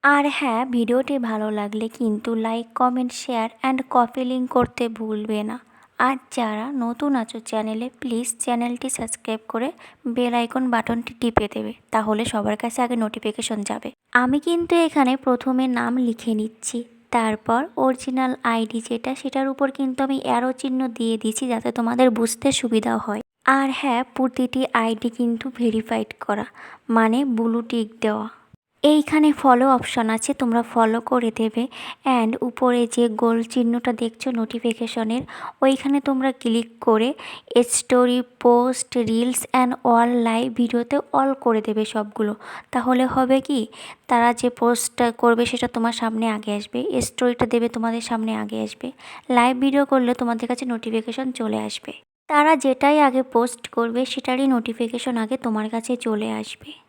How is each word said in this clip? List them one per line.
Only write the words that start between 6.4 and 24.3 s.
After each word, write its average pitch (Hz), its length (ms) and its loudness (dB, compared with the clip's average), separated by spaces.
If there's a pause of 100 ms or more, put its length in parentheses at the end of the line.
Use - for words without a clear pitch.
নতুন 240 280 -2 (100)
আছো 220 160 -8 (120)
চ্যানেলে, 220 380 -4 (120)
প্লিজ 240 280 -4 (160)
চ্যানেলটি 240 440 -2 (100)
সাবস্ক্রাইব 226 440 -6 (100)
করে 233 180 -2 (460)
বেল 240 240 0
আইকন 233 240 -2 (100)
বাটনটি 233 460 -2
টিপে 226 360 0
দেবে, 214 180 -6 (200)
তাহলে 214 280 0 (100)
সবার 214 300 -2
কাছে 240 240 -6
আগে 240 180 -2
নোটিফিকেশন 220 560 -4 (100)
যাবে। 214 200 -6 (340)
আমি 254 140 2 (100)
কিন্তু 339 260 2 (140)
এখানে 269 240 2 (140)
প্রথমে 254 380 0 (160)
নাম 240 140 -2 (140)
লিখে 226 320 -2
নিচ্ছি, 220 380 -6 (380)
তারপর 226 460 0 (240)
অরিজিনাল 262 460 0 (220)
আইডি 226 340 -2
যেটা, 233 240 -4 (100)
সেটার 269 320 -2
উপর 269 140 0 (100)
কিন্তু 262 300 -4
আমি 269 180 -2
অ্যারো 247 260 0 (100)
চিহ্ন 254 180 -2 (180)
দিয়ে 226 260 0
দিচ্ছি 220 200 -2 (100)
যাতে 226 180 -2
তোমাদের 240 360 2 (120)
বুঝতে 226 320 0
সুবিধা 226 420 0 (120)
হয়। 208 160 -6 (380)
আর 277 80 0 (120)
হ্যাঁ, 247 220 0 (140)
প্রতিটি 262 460 0 (220)